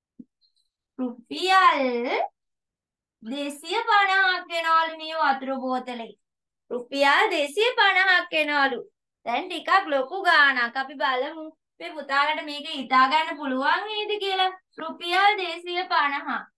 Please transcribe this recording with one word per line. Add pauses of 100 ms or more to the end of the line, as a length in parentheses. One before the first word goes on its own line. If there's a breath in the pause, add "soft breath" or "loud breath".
(1000)
රුපියල් (1400)
දෙසිය
පනහක්
වෙනවලු
මේ
වතුර
බෝතලේ. (580)
රුපියල්
දෙසිය
පනහක්
වෙනවලු. (460)
දැන්
ටිකක්
ලොකු
ගාණක්.
අපි
බලමු (300)
මේ
පුතාලට
මේක
හිතා
ගන්න
පුළුවන්
නේද
කියලා. (220)
රුපියල්
දෙසිය
පනහ. (280)